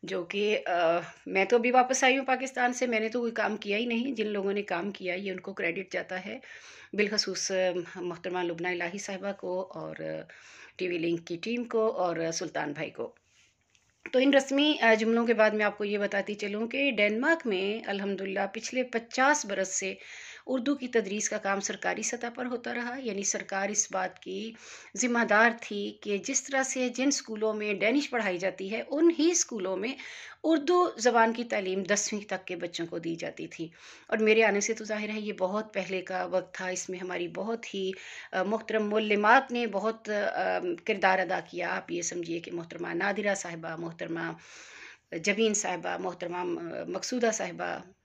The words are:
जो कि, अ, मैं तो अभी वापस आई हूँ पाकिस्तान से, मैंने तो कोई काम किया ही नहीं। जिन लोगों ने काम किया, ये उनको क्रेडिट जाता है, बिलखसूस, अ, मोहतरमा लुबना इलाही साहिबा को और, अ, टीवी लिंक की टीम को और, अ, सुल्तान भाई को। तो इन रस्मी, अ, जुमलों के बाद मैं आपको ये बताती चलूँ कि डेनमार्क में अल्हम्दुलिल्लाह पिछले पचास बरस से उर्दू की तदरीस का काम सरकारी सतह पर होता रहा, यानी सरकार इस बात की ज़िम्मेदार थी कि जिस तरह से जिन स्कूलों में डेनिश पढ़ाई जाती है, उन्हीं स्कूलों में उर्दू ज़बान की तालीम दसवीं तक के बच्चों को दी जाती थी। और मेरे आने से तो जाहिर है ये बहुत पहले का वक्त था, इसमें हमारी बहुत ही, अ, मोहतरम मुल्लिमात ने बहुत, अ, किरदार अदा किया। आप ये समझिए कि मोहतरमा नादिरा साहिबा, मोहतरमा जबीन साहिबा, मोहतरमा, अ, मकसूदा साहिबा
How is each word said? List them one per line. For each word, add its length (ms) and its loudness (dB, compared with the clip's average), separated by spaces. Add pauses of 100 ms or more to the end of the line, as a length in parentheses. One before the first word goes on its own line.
जो 200 -4
कि, 300 2
अ, 460 4 (280)
मैं 180 4
तो 120 6
अभी 120 4
वापस 340 6
आई 120 6
हूँ 100 0
पाकिस्तान 460 0
से, 140 0
मैंने 220 2
तो 120 -2
कोई 100 0
काम 260 0
किया 220 -2
ही 80 0
नहीं। 280 0
जिन 120 -2
लोगों 260 0
ने 100 0
काम 280 -2
किया, 240 -6
ये 180 -6
उनको 200 -8
क्रेडिट 400 -4
जाता 240 -4
है, 240 -10 (540)
बिलखसूस, 580 0
अ, 200 2 (240)
मोहतरमा 460 -6
लुबना 280 -4
इलाही 280 -4
साहिबा 340 -6
को 300 -4
और, 400 -10
अ, 260 -6 (500)
टीवी 200 -2
लिंक 260 -2
की 120 -6
टीम 280 -4
को 240 2
और, 320 0
अ, 100 -2
सुल्तान 440 -4
भाई 160 -6
को। 260 -10 (960)
तो 80 4
इन 120 6
रस्मी, 420 4
अ, 200 6
जुमलों 320 4
के 80 4
बाद 200 6
मैं 100 2
आपको 200 0
ये 140 -2
बताती 360 -2
चलूँ 340 -4
कि 220 2
डेनमार्क 560 2
में 380 -2
अल्हम्दुलिल्लाह 600 -2
पिछले 360 -4
पचास 640 2
बरस 240 -2
से 280 -4 (480)
उर्दू 280 0
की 140 -6
तदरीस 400 0
का 100 -2
काम 220 0
सरकारी 420 -2
सतह 260 -4
पर 180 -6
होता 260 -6
रहा, 240 -4
यानी 280 -4
सरकार 460 -2
इस 220 0
बात 260 -4
की 380 -8 (400)
ज़िम्मेदार 560 6
थी 500 -6
कि 160 -2
जिस 280 -4
तरह 160 0
से 260 0
जिन 220 2
स्कूलों 440 0
में 240 -2
डेनिश 280 4
पढ़ाई 320 0
जाती 300 -4
है, 140 -4
उन्हीं 520 4
स्कूलों 420 -2
में 200 -2 (480)
उर्दू 540 4
ज़बान 340 6
की 120 -4
तालीम 380 -2
दसवीं 420 0
तक 200 -6
के 120 -8
बच्चों 300 -6
को 120 -6
दी 180 -6
जाती 300 -8
थी। 260 -10 (380)
और 80 0
मेरे 240 6
आने 180 4
से 140 -2
तो 100 -8
जाहिर 260 -4
है 120 -4
ये 100 -6
बहुत 420 -2
पहले 260 -2
का 240 -4
वक्त 360 -2
था, 100 -4
इसमें 280 -6
हमारी 300 -4
बहुत 460 -6
ही, 200 -2 (380)
अ, 120 2
मोहतरम 380 0
मुल्लिमात 720 6
ने 140 0
बहुत, 440 -2
अ, 500 0
किरदार 580 2
अदा 220 0
किया। 300 -6
आप 200 -4
ये 120 -4
समझिए 380 -4
कि 100 -12
मोहतरमा 420 -8
नादिरा 420 0
साहिबा, 420 -6
मोहतरमा 600 -6 (760)
जबीन 400 2
साहिबा, 440 -2
मोहतरमा, 420 -6
अ, 480 -4
मकसूदा 420 0
साहिबा 540 -6 (200)